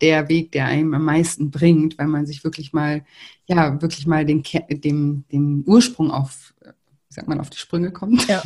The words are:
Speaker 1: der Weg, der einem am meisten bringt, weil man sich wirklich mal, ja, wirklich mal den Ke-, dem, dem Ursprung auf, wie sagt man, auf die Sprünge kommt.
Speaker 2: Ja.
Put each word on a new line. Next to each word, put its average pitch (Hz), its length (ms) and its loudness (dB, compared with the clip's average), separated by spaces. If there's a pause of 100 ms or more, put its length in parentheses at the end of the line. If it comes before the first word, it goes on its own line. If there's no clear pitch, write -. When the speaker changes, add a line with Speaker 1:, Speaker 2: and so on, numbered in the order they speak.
Speaker 1:
der 156 280 4
Weg, 165 220 0
der 139 140 -2
einem 147 300 0
am 156 100 0
meisten 151 460 0
bringt, 160 480 2
weil 147 80 -2
man 147 180 -2
sich 147 180 -12
wirklich 156 300 -8
mal, 151 320 -2 (400)
ja, 156 380 2
wirklich 165 240 -4
mal 156 180 2
den 151 160 2
Ke-, - 260 -4
dem, 147 640 -2
dem 143 360 0
Ursprung 196 420 4
auf, - 520 -8
wie - 520 -20
sagt - 140 -14
man, 147 120 -4
auf - 120 -10
die - 80 -18
Sprünge 175 320 -4
kommt. 220 360 0
Speaker 2:
Ja. 196 180 0